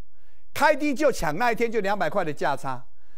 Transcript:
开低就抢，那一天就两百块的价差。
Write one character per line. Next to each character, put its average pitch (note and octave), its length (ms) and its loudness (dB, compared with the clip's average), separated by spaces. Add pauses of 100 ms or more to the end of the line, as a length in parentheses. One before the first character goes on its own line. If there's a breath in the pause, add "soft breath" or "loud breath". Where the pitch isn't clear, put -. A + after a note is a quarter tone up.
(540)
开 D4+ 220 4
低 D4 180 0
就 C4+ 180 2
抢， D#3 260 0
那 A#3+ 140 2
一 A3+ 40 0
天 A#3 160 0
就 A3 80 0
两 G3 180 0
百 E3+ 120 0
块 G3 140 0
的 D3+ 100 -2
价 D3 240 0
差。 C3 260 -4 (340 soft breath)